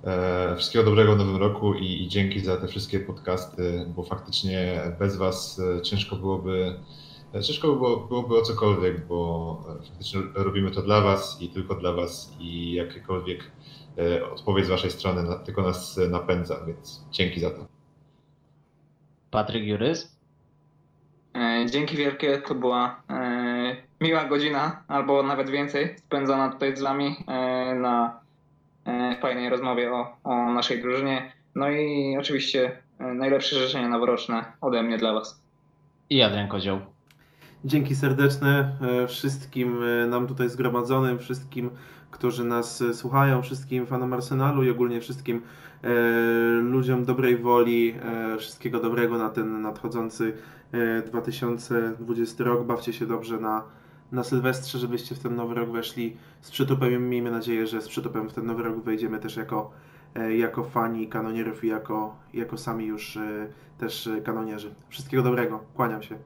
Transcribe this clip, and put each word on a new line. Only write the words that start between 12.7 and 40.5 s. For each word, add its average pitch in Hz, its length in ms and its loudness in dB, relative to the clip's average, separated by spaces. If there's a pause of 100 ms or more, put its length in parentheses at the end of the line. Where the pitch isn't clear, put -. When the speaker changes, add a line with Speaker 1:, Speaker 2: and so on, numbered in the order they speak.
Speaker 1:
jakiekolwiek, 87 800 -6 (480)
e, 85 320 0
odpowiedź 95 360 2
z - 20 -2
waszej 92 220 2
strony 90 320 -2
na-, 85 160 -2
tylko 101 240 -4
nas, 90 360 -2
e, 90 100 4
napędza, 87 480 0 (100)
więc - 440 -12
dzięki 87 300 0
za 82 100 0
to. - 160 -12 (1600)
Speaker 2:
Patryk 107 340 0
Jurys? 110 520 0 (1160)
Speaker 3:
E, 117 360 2
dzięki 147 260 0
wielkie, 139 420 0
to 139 160 -6
była, 123 560 0
e, 123 680 -2 (240)
miła 160 240 2
godzina, 147 640 0
albo 139 340 4
nawet 135 280 0
więcej, 143 480 -2
spędzona 135 540 0
tutaj 135 240 -2
z 139 60 -4
wami, 139 340 0 (120)
e, 127 460 0
na, 120 460 2 (640)
e, 123 360 -2
fajnej 123 300 -2
rozmowie 123 420 0
o, 120 320 -4
o 120 280 0
naszej 120 300 0
drużynie. 131 500 -2 (220)
No 139 160 0
i 143 500 0
oczywiście, 131 640 0 (160)
e, 127 160 -6
najlepsze 135 420 2
życzenia 131 320 0
noworoczne 117 560 2 (160)
ode 120 220 2
mnie 113 160 0
dla 113 140 2
was. - 300 -4 (680)
Speaker 2:
I 131 120 8
Adrian 104 260 4
Kozioł. 98 300 -2 (880)
Speaker 4:
Dzięki 139 300 2
serdeczne, 139 840 4 (260)
e, 123 40 2
wszystkim, 123 760 -4 (220)
e, - 20 2
nam 123 200 0
tutaj 127 220 -2
zgromadzonym, 123 720 2